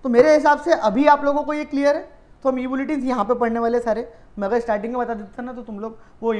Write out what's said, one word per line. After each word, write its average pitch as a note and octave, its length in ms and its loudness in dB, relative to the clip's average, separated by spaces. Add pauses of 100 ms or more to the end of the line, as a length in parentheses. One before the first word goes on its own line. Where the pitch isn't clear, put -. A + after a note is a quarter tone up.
तो C4 60 -4
मेरे C4 260 6
हिसाब D4 240 4
से E4 140 0
अभी A3 340 2
आप C#4+ 160 4
लोगों C#4+ 200 0
को D4+ 100 -4
ये D4+ 120 -4
clear C#4+ 300 0
है। - 120 -8 (360)
तो C4+ 60 2
हम B3+ 100 -2
ई B3+ 80 -6
बुलेटिन C4+ 360 -4
यहाँ B3 220 -2
पे A#3+ 100 0
पढ़ने A#3 240 -2
वाले A#3 200 0
सारे, A#3 320 -4 (260)
मैं G3 100 -4
अगर A3+ 120 0
starting A3+ 340 -4
में B3 80 -4
बता A#3 120 -6
देता G#3 300 -12
ना B3+ 100 -12
तो A#3+ 80 -14
तुम G#3 180 -14
लोग A3+ 180 -12 (240)
वो A3+ 180 -2